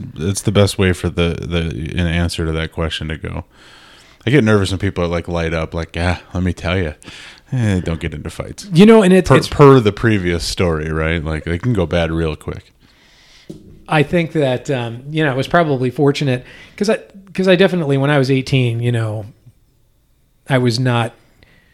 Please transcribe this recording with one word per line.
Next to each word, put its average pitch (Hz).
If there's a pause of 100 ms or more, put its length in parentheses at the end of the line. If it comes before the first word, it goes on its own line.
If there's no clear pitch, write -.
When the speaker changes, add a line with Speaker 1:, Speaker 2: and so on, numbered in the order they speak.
(160)
Speaker 1:
It's 98
the 107
best 98
way 92
for 90
the, 85
the, 85 (380)
an 87
answer 85
to 80
that 80
question 80
to 78
go. 82 (840)
I 113
get 131
nervous 101
when 95
people 92
are, 87
like, 85
light 85
up, 80
like, 82
"Ah, 87 (120)
let 90
me 90
tell 87
you, 80 (560)
eh, 107
don't 82
get 80
into 73
fights." -
Speaker 2:
You 175
know, 226
and 185
it, 185
Speaker 1:
Per, 135
Speaker 2:
it's -
Speaker 1:
per 135
the 104
previous 90
story, 80
right? 80
Like, 78
they 85
can 123
go 95
bad 85
real 80
quick. - (1160)
Speaker 2:
I 156
think 170
that, 131
um, 120
you 156
know, 143
I -
was 131
probably 139
fortunate 139 (320)
'cause 208
I, 208 (340)
'cause 185
I 185
definitely, 170
when 139
I 151
was 131
eighteen, 127
you 120
know, 110 (1300)
I 135
was 120
not, 120 (600)